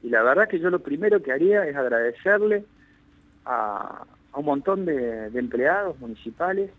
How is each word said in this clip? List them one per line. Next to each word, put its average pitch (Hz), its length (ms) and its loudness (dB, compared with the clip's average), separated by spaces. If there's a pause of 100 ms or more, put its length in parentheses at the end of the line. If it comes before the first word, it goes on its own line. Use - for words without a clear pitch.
Y 120 60 -6
la 117 120 4
verdad 156 280 4
que 180 100 -2
yo 175 100 0
lo 180 100 0
primero 180 440 2
que 135 80 -4
haría 185 340 4
es 143 120 -4
agradecerle 185 880 0 (800)
a, 107 580 -4 (300)
a 135 40 -10
un 147 80 -6
montón 180 400 0
de, 117 440 -4
de 120 100 -6
empleados 143 600 -2
municipales 170 800 -6